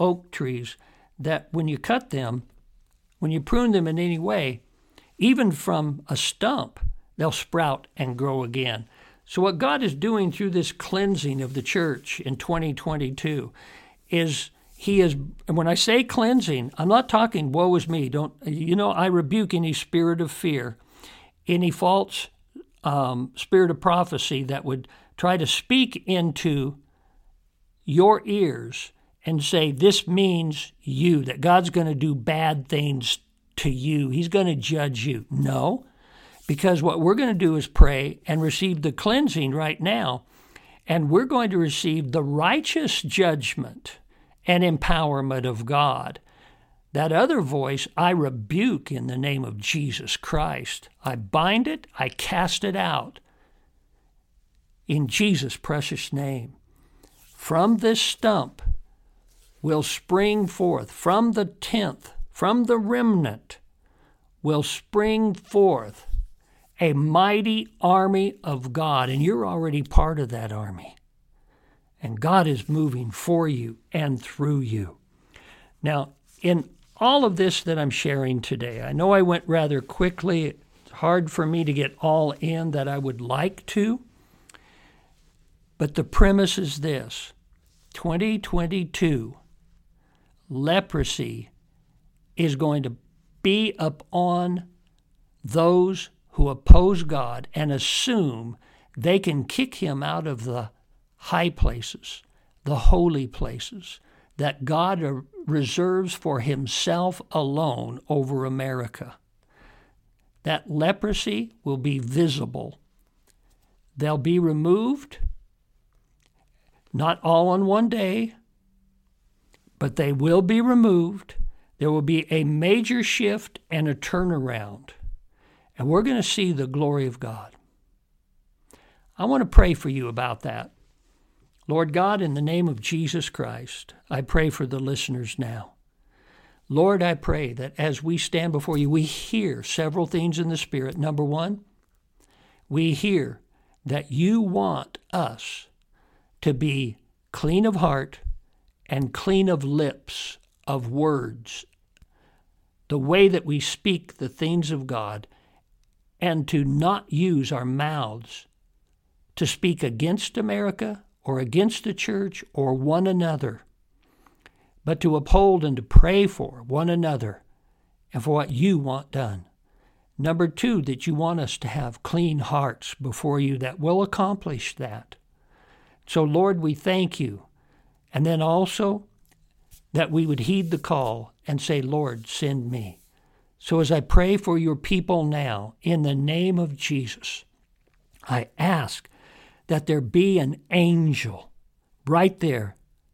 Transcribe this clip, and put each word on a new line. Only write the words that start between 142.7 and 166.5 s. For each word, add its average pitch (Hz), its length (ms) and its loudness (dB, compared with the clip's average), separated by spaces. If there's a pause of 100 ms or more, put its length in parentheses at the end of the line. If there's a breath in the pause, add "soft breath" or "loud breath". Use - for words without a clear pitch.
hear 165 460 -2 (440)
that 143 280 -4
you 190 280 2
want 185 580 -2 (140)
us 131 540 -6 (760)
to 147 140 0
be 135 440 -2 (340)
clean 180 340 2
of 202 100 2
heart 139 440 -2 (640)
and 135 260 -2
clean 190 360 2
of 156 160 0
lips, - 760 -4 (300)
of 131 200 -4
words, 123 800 -4 (1200)
the 147 100 -2
way 170 280 6
that 190 180 4
we 147 140 -2
speak - 600 -4
the 131 100 -8
things 160 420 -2
of 135 160 -6
God, 107 400 -8 (920 soft breath)
and 160 260 -2
to 147 180 0
not 151 480 0
use 151 380 2
our 127 140 -4
mouths 127 840 -6 (880)
to 156 120 -2
speak - 360 0
against 151 560 -2
America 208 640 -4 (200)
or 131 180 -4
against 170 440 0
the 220 80 -4
church 196 520 -6 (100)
or 135 180 0
one 151 340 0
another, 160 560 -2 (1200 soft breath)
but 156 160 -2
to 156 160 4
uphold 185 480 6
and 139 120 0
to 113 60 -6
pray 190 440 8
for 127 360 -6